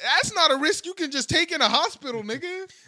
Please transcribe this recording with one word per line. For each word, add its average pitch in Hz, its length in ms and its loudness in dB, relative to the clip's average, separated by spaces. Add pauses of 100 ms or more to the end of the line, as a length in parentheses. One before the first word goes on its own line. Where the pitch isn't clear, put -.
that's 330 320 0
not 320 180 6
a 269 40 2
risk 311 300 0
you 370 80 -8
can 302 160 -6
just 269 180 -4
take 339 240 2
in 311 80 0
a 226 80 6
hospital, 247 540 -2
nigga. 349 440 -8 (220)